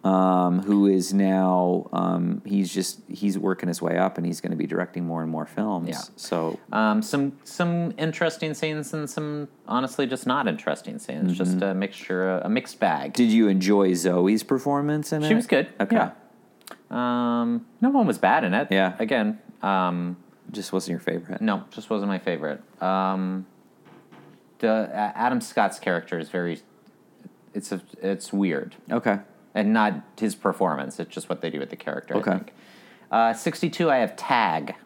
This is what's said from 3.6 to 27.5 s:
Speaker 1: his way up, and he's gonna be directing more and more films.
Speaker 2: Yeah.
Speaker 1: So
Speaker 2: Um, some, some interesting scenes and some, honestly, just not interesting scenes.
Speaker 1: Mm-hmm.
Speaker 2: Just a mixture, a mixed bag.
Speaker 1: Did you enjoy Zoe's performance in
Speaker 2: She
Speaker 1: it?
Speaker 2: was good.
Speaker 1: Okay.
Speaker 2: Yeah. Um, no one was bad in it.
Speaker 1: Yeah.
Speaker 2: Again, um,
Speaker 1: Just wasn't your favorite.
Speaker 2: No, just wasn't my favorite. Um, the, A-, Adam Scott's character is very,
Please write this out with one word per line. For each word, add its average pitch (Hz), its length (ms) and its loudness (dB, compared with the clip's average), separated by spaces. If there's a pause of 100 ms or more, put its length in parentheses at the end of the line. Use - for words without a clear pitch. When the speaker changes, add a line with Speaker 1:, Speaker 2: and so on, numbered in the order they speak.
Speaker 1:
his 85 140 -4
way 85 160 0
up, 95 200 2
and 85 80 -2
he's 85 160 -4
gonna 87 140 -4
be 85 100 -2
directing 87 400 -4
more 82 160 -4
and 80 80 -4
more 80 160 -4
films. 95 420 -4
Speaker 2:
Yeah. 80 100 -6 (180)
Speaker 1:
So 82 420 -4 (140)
Speaker 2:
Um, 107 300 2
some, 139 300 -2 (120)
some 170 540 -2
interesting 160 560 -2
scenes 151 400 -6
and 151 140 -6
some, 147 400 -6 (200)
honestly, 131 380 -2
just 127 200 -4
not 127 220 2
interesting - 500 -4
scenes. - 340 -2
Speaker 1:
Mm-hmm. - 20 -
Speaker 2:
Just 92 280 0
a 98 120 0
mixture, 95 640 -2
a - 120 -4
mixed - 300 -2
bag. 76 340 0
Speaker 1:
Did 120 160 4
you 110 180 6
enjoy 95 460 4
Zoe's 90 480 4
performance 143 720 0
in 151 100 0
Speaker 2:
She 156 100 2
Speaker 1:
it? - 40 6
Speaker 2:
was 240 100 0
good. - 220 2 (120)
Speaker 1:
Okay. 202 160 2
Speaker 2:
Yeah. - 140 2 (800)
Um, 120 760 0 (160)
no 262 80 4
one 262 160 4
was 110 120 0
bad 123 260 4
in 92 100 2
it. 135 160 0
Speaker 1:
Yeah. 95 280 2
Speaker 2:
Again, 110 400 0 (240)
um, 90 540 0 (360)
Speaker 1:
Just 101 220 -8
wasn't 92 160 -2
your 85 100 -4
favorite. 87 400 -6
Speaker 2:
No, 101 300 -2
just - 180 -16
wasn't 101 220 -2
my 92 80 -2
favorite. 76 420 -4 (220)
Um, 95 640 0 (1120)
the, 110 340 0
A-, 104 260 -2
Adam 123 220 2
Scott's - 380 0
character 87 400 -2
is 78 100 -8
very, 87 320 -4 (960)